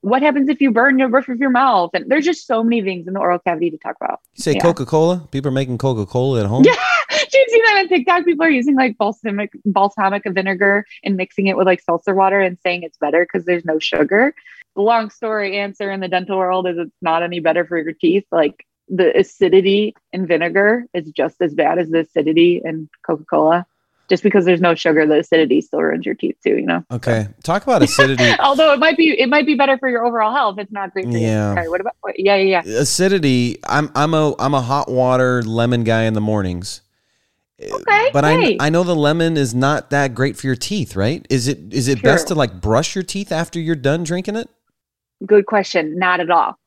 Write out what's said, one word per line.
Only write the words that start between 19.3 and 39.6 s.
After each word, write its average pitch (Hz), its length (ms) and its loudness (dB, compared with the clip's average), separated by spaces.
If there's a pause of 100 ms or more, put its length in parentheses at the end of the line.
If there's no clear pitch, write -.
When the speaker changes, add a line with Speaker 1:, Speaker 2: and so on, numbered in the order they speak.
Speaker 1:
in 185 140 -4
vinegar 190 680 0
is 156 160 -6
just - 300 -4
as 156 140 -2
bad 160 240 0
as 165 120 -2
the 165 100 2
acidity 165 640 2
in 160 240 -8 (180)
Coca-Cola. 160 600 0 (420)
Just 185 140 0
because 196 240 2
there's 175 160 2
no 170 120 4
sugar, 156 320 2
the 151 120 4
acidity 156 420 2
still - 220 -6
ruins 160 240 -2
your - 80 -4
teeth - 280 -6
too, - 140 0
you - 80 -4
know? 85 260 -2
Speaker 2:
Okay. 117 380 -4 (140)
Talk 185 220 -2
about 240 180 4
acidity. 269 420 4 (120)
Speaker 1:
<laughs> - 40 -4
Although 285 320 4
it 277 60 2
might 311 180 2
be, 320 120 4 (120)
it 254 80 2
might 294 160 2
be 302 100 0
better 269 220 2
for 269 120 -6
your 240 180 0
overall 233 280 0
health. 214 240 -2
It's 208 140 -12
not 196 220 -10
great 190 100 -4
for 120 80 -6
you. 113 140 0
Speaker 2:
Yeah. 104 280 0
Speaker 1:
Sorry, 170 140 -4
what 180 140 -4
about, - 120 -6 (220)
yeah, 196 200 2
yeah, 190 280 2
yeah. 110 160 -4
Speaker 2:
Acidity. 147 800 0 (100)
I'm, 143 260 -2
I'm 156 200 0
a, 156 240 0
I'm 139 160 -2
a 131 80 0
hot 135 280 -4
water 127 520 0
lemon 117 420 0
guy 113 200 0
in 110 100 0
the 107 80 -2
mornings. 98 580 -4 (800)
Speaker 1:
Okay, 427 520 -2
Speaker 2:
But 143 120 2
I, 156 160 2
Speaker 1:
hey. 214 200 0
Speaker 2:
I 147 100 0
know 175 140 2
the 175 120 -2
lemon 160 400 0
is 127 180 -2
not 139 360 0